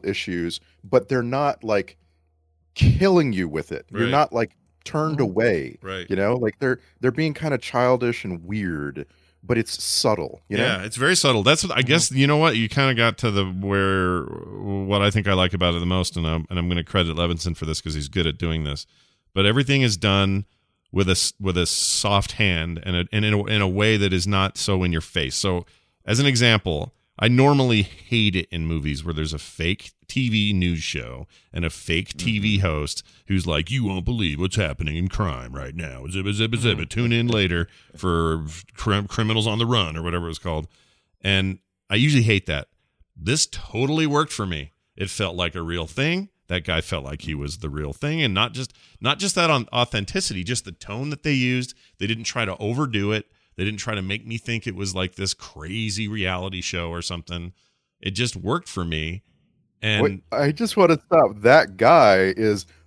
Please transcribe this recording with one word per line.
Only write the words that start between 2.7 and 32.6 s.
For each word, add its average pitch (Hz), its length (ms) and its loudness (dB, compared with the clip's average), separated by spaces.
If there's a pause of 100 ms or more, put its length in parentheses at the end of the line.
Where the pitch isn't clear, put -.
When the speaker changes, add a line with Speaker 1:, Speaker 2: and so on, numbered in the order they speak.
Speaker 1:
killing 165 580 6
you 92 140 0
with 76 240 -6
it. - 200 -8
You're 101 120 -2
Speaker 2:
Right. 117 80 0
Speaker 1:
not, 143 220 2
like, 113 220 -2 (300)
turned 156 320 -2
Speaker 3:
Mm-hmm. 139 60 2
Speaker 1:
away. 95 580 0
Speaker 2:
Right. 95 280 -10
Speaker 1:
You 98 60 0
know, 101 200 2
like, 113 240 -2
they're, 127 200 0 (220)
they're 127 100 2
being 156 220 -2
kinda 147 240 -4
childish 123 640 0
and 87 220 -6
weird, 78 600 -4 (380)
but 117 140 0
it's - 260 -4
subtle. - 640 0
You 101 80 -2
know? 113 60 2
Speaker 2:
Yeah, 107 200 -2
it's 110 140 -8
very 147 180 2
subtle. 120 280 4
That's 147 200 4
what, 185 80 -4
I - 100 0
Speaker 3:
Mm-hmm. 127 60 2
Speaker 2:
guess, 151 240 2
you 135 160 4
know 147 100 4
what? 156 180 4
You 113 140 0
kinda 135 260 2
got 117 240 2
to 117 120 0
the, 101 140 2
where, 95 760 0 (640)
what 98 160 2
I 101 100 4
think 101 160 0
I 101 60 2
like 92 200 2
about 87 220 2
it 85 40 -2
the 87 60 -2
most, 90 320 0
and 82 80 -2
I'm, 80 240 -2
and 92 80 -4
I'm 87 120 -2
gonna 87 140 -2
credit 82 320 0
Levinson 85 400 -2
for - 100 -8
this 78 160 -4
'cause 78 120 -6
he's 73 160 -6
good 85 180 0
at 78 100 -4
doing 80 260 -2
this. 71 220 -6 (480)
But 98 120 2
everything 135 360 2
is 110 160 2
done 98 480 2 (460)
with 92 160 2
a 92 40 2
s-, - 280 0
with 92 180 -2
a 87 100 2
soft - 640 0
hand 85 500 0
and 90 120 -2
a, 87 160 0
and 107 140 0
in 107 80 2
a, 101 120 0
in 104 160 0
a 98 60 2
way 104 300 2
that 98 160 2
is 87 120 0
not 98 320 0
so 95 260 0
in 87 80 2
your 80 100 0
face. 76 340 -4
So, 90 300 -2 (400)
as 113 140 2
an 143 60 4
example, 117 680 2 (240)
I 107 80 4
normally 127 560 6
hate 104 520 0
it 87 140 -2
in 82 160 -4
movies 76 380 -2
where 85 100 -6
there's 78 200 -4
a 76 60 -8
fake - 520 -6 (160)
T 127 220 -2
V 104 240 2
news 87 280 0
show 64 460 -8 (260)
and 85 100 -4
a 80 60 -2
fake - 480 -4
T 107 220 -2
V 104 180 0
Speaker 4:
Mm-hmm. 95 80 2